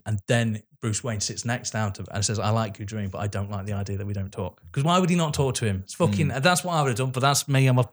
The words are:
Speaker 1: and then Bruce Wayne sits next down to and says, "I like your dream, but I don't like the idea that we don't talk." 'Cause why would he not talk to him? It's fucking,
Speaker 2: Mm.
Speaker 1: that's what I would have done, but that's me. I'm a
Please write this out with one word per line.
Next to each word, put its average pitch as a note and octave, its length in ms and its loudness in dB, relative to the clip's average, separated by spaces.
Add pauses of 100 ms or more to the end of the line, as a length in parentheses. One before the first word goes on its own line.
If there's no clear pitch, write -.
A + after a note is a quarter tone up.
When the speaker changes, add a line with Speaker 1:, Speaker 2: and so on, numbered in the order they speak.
Speaker 1:
and G#2 220 -2
then A2+ 340 2 (200)
Bruce A2 220 -2
Wayne A2 160 -4
sits - 240 -6
next A#2+ 280 -4
down A2 220 -2
to F#2+ 180 -10
and G2+ 120 -2
says, G#2 160 0
"I G2+ 120 0
like A2 280 0
your G#2 60 -8
dream, G2+ 240 -6
but F#2+ 100 -8
I G2+ 80 -2
don't G2+ 240 -4
like G2 140 -6
the G#2 80 -6
idea G2 240 -4
that G2+ 100 -6
we G2+ 60 -4
don't G2 180 -6
talk." - 300 -10 (100)
'Cause C#3 140 -2
why F3 140 4
would F3+ 100 4
he F3+ 80 4
not D#3 160 0
talk C3+ 220 2
to - 100 -2
him? G2 180 0
It's - 120 -16
fucking, G#2 340 2
Speaker 2:
Mm. B2+ 120 -2
Speaker 1:
that's F3 220 4
what F3 120 -4
I D3+ 60 4
would C#3 80 2
have A2 80 0
done, C3 140 0
but B2+ 80 -4
that's C#3 300 2
me. C3+ 180 6
I'm B2+ 100 6
a B2 160 6